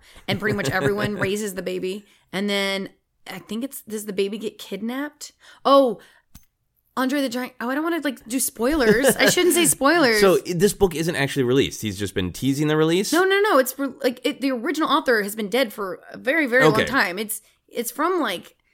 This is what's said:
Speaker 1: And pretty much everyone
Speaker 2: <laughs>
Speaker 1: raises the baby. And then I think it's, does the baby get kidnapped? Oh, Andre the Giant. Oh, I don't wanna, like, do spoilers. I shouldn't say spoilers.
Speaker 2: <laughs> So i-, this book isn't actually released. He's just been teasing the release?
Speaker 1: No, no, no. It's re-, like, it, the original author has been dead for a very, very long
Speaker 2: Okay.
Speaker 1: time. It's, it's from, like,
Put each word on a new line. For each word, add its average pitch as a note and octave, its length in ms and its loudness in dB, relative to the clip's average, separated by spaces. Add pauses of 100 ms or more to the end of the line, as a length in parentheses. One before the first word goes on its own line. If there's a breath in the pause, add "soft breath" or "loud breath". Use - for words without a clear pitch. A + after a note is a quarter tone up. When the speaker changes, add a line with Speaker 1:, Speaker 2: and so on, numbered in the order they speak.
(280 soft breath)
Speaker 1:
And F#3+ 120 -2
pretty G#3 160 -2
much G3+ 140 -2
everyone G#3 460 -2
Speaker 2:
<laughs> - 0 -
Speaker 1:
raises G3 400 -4
the F#3+ 60 -8
baby. F#3 440 -8 (280 soft breath)
And G3+ 160 -4
then G3 400 -4 (380)
I - 120 -14
think A3 240 -10
it's, - 200 -12
does G#3+ 220 -10
the G#3 80 -10
baby G3+ 240 -2
get G3+ 200 -10
kidnapped? A#3+ 720 -10 (340 soft breath)
Oh, C4+ 340 6 (960 soft breath)
Andre C4 240 -2
the C4+ 80 -2
Giant. B3 320 -8
Oh, A#3 80 -6
I C4 60 -4
don't D4+ 80 -4
wanna, E4+ 200 -2
like, C4+ 240 -6
do A#3+ 120 -4
spoilers. B3 760 2
I C4+ 140 4
shouldn't F4+ 260 4
say E4+ 100 4
spoilers. C4+ 560 4
Speaker 2:
<laughs> - 0 -
So F3+ 240 6
i-, F3 80 -6
this G3 200 4
book F3 220 0
isn't D#3+ 200 -2
actually C3+ 280 0
released. A#2+ 380 2
He's G2+ 160 -4
just G2+ 160 -6
been F2+ 200 -2
teasing C#3 340 -2
the D3+ 80 2
release? E3+ 380 2
Speaker 1:
No, F4 100 4
no, G4 180 2
no. G4+ 160 2
It's B3+ 220 0
re-, C#4 140 -4 (100)
like, B3 220 -2
it, C#4+ 160 -2
the C4+ 100 0
original C#4+ 380 -4
author B3+ 340 2
has G#3 120 -8
been A3 140 -6
dead A#3 220 0
for F#3+ 300 -10 (100)
a - 60 -16
very, C#4 280 0
very B3+ 200 4
long G#3+ 80 6
Speaker 2:
Okay. - 120 2
Speaker 1:
time. G3+ 320 0
It's, G#3+ 240 -8 (280 soft breath)
it's A3+ 220 -6
from, F4 280 -2
like, G3+ 380 -6 (160)